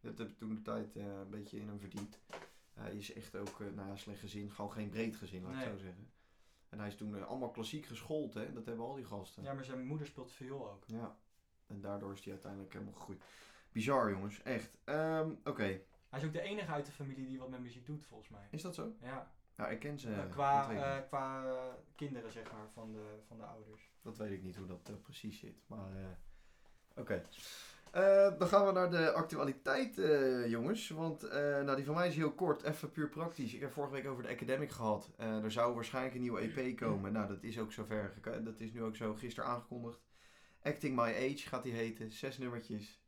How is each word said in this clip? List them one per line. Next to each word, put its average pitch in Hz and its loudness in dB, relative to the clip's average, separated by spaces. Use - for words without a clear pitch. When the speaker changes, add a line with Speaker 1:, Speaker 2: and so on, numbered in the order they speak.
Speaker 1:
dat 110 -8
heb 110 -4
ik - -16
toen 110 -4
de 107 -6
tijd, 107 -4
eh, 104 -8
een 98 -8
beetje 104 -8
in 104 -8
hem 104 -6
verdiend. 101 -10
Hij - -8
is - -8
echt - -10
ook, 101 -6
eh, 104 -4
nou 98 -6
ja, 101 -6
slecht 101 -10
gezin, 101 -6
gewoon 104 -6
geen 107 -2
breed 110 -2
gezin, 92 -8
laat 92 -6
ik 135 -6
Speaker 2:
Nee. 127 -2
Speaker 1:
zo 104 -6
zeggen. 95 -12
En 110 -12
hij 104 -4
is 101 -8
toen, 104 -6
eh, 98 -6
allemaal 123 -2
klassiek 131 -4
geschoold, 143 -2
hè? 123 -4
Dat 113 -8
hebben 117 -4
al 131 -4
die 135 -8
gasten. 101 -8
Speaker 2:
Ja, 139 -4
maar 135 -6
zijn 127 -6
moeder 147 -2
speelt 127 -12
viool 127 -8
ook. - -14
Speaker 1:
Ja. 113 -6
En 101 -12
daardoor 101 -4
is 101 -10
hij 98 -8
uiteindelijk 98 -10
helemaal 101 -8
gegroeid. - -10
Bizar, 117 4
jongens, 98 -2
echt. 117 -4
Ehm, 160 2
oké. 98 0
Speaker 2:
Hij 135 -6
is 156 0
ook 156 0
de 165 0
enige 190 -2
uit 147 0
de 143 -12
familie 135 -6
die 131 -4
wat 127 -8
met 127 -6
muziek 120 -10
doet, 151 -8
volgens 107 -18
mij. 101 -16
Speaker 1:
Is 156 -6
dat 175 -6
zo? 220 -6
Speaker 2:
Ja. 127 -8
Speaker 1:
Nou, - 0
ik 113 -2
ken 143 -4
ze, 120 -6
Speaker 2:
Eh, 95 -2
qua, 139 6
Speaker 1:
dat 135 0
weet 117 0
ik 143 0
Speaker 2:
eh, 139 2
Speaker 1:
niet. 135 -6
Speaker 2:
qua, 135 -2
eh, 127 -2
kinderen, 123 -6
zeg 110 -10
maar, 107 -12
van 110 -10
de, 107 -10
van 117 -16
de 110 -12
ouders. 107 -16
Speaker 1:
Dat 110 -10
weet 107 -2
ik 92 -4
niet 92 -6
hoe 95 -8
dat, 87 -10
eh, 104 -8
precies - -10
zit, - -14
maar, 95 -8
eh, - -12
oké. 98 0
Eh, 196 10
dan 180 6
gaan 202 10
we 190 8
naar 185 6
de 170 8
actualiteit, 165 2
eh, 135 8
jongens. 120 2
Want, 156 -2
eh, - 0
nou, 143 4
die 135 0
van 147 2
mij 175 6
is 151 2
heel 156 4
kort, - 4
even 151 0
puur 147 0
praktisch. 151 -2
Ik 110 -8
heb 143 -4
vorige 143 -2
week 135 -2
over 127 -4
de 117 -4
Academic 131 0
gehad. 107 0
Eh, 110 0
er 110 0
zou 120 4
waarschijnlijk 127 -2
een 123 -2
nieuwe 117 0
E 127 0
P 110 -4
komen. 101 2
Nou, 107 2
dat 95 -4
is 113 -4
ook 107 -2
zover 104 -2
gek-, 110 -4
dat 110 -6
is 110 -6
nu 117 -4
ook 110 -2
zo 107 0
gisteren 120 -4
aangekondigd. 120 -6
Acting 143 2
My 120 8
Age 127 4
gaat 127 0
die 123 -2
heten, 113 -2
zes 131 -4
nummertjes. 120 -6